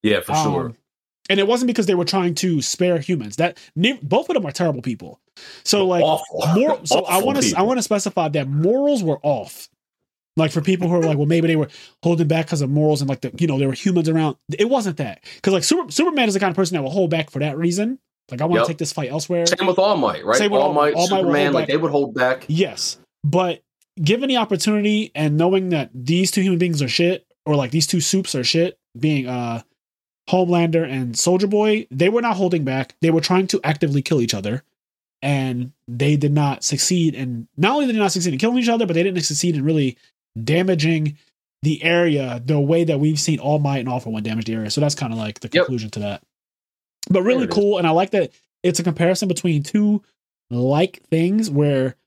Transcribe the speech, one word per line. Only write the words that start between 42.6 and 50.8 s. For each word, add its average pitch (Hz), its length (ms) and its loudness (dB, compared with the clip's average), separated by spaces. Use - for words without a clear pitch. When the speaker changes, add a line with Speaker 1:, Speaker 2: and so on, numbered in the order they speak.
Speaker 2:
that 151 160 0
we've 151 180 0
seen 151 200 0
All 147 200 0
Might 139 200 0
and 127 100 -4
All 127 100 -4
For 113 120 -8
One 107 120 -6
damage 110 220 -4
the 113 80 -4
area. 110 160 -4
So 143 100 -2
that's 147 160 2
kinda, 113 220 -6
like, 107 240 -8
the - 100 -12
Speaker 1:
Yep. 170 140 -2
Speaker 2:
conclusion 110 260 -6
to 104 80 -10
that. 101 220 -8
But 185 140 2
really 254 160 2
Speaker 1:
There 240 60 0
it 170 40 -8
is. - 60 -6
Speaker 2:
cool, 202 220 2
and 170 80 0
I 160 40 4
like 180 220 2
that 185 200 0
it's 175 160 0
a 170 40 -4
comparison 175 440 0
between 165 360 0
two 208 380 2
like 135 600 0